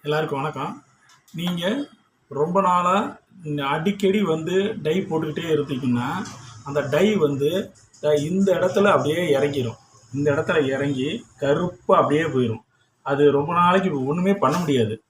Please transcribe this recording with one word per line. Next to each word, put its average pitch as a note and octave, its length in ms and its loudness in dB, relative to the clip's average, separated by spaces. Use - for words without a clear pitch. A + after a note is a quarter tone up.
எல்லாருக்கும் D3 380 -2
வணக்கம். D3+ 420 -8
நீங்க F3+ 520 -4
ரொம்ப D#3+ 320 0
நாளா F3+ 560 0
ந-, D3 180 -4
அடிக்கடி F#3+ 600 0
வந்து F3 600 0
டை D#3 280 0
போட்டுக்கிட்டே D#3 340 -4
இருந்தீங்கன்னா, C3+ 640 0
அந்த C#3+ 260 -2
டை F#3+ 260 4
வந்து, D3+ 580 0
அ, D3+ 120 4
இந்த F3+ 380 2
இடத்துல F3+ 300 2
அப்படியே D#3 540 2
இறங்கிரும். C#3 380 -2
இந்த C#3+ 180 0
இடத்துல D#3 340 0
இறங்கி C#3 600 -2
கருப்பா E3+ 600 0
அப்படியே D3 260 2
போயிரும். B2+ 360 -2
அது C#3+ 300 2
ரொம்ப D3 220 0
நாளைக்கு F3 520 2
ஒண்ணுமே F3+ 280 0
பண்ண D3+ 240 0
முடியாது. B2+ 520 0